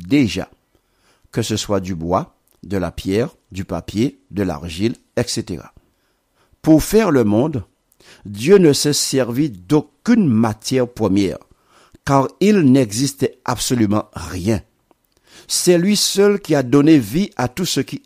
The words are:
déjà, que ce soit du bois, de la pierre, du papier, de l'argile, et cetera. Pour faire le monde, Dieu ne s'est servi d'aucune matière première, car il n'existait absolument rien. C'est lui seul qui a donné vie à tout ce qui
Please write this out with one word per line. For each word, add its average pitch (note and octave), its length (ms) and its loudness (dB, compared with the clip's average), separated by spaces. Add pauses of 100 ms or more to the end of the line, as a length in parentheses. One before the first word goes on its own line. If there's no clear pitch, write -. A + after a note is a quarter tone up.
déjà, F#2+ 420 0 (840)
que A#2+ 100 -4
ce G#2+ 140 -4
soit G2+ 240 -4
du F#2 160 -8
bois, E2+ 400 -4 (260)
de G2 140 -8
la F2 160 -4
pierre, G#2+ 420 -4 (160)
du F#2 140 -10
papier, G2+ 560 -6 (100)
de G2 140 -4
l'argile, E2+ 500 -6 (220)
et A#2+ 100 -2
cetera. - 460 -10 (880)
Pour D#3 240 4
faire G#3 260 2
le C3 140 4
monde, A2 400 0 (640)
Dieu A2+ 320 4
ne E3 140 6
s'est D3 200 0
servi C3 580 -2
d'aucune D3 800 0
matière A#2 600 0
première, G2 500 -2 (680)
car C#3 220 2 (140)
il G3+ 220 4
n'existait C3 840 0
absolument A2 680 -2
rien. F2 480 -4 (840)
C'est - 320 0
lui G3 180 0
seul G3+ 440 0
qui D#3 140 -4
a C#3 100 0
donné C#3+ 340 6
vie C#3 380 -4
à B2+ 100 -4
tout F#3 180 -6
ce - 160 -4
qui - 260 -10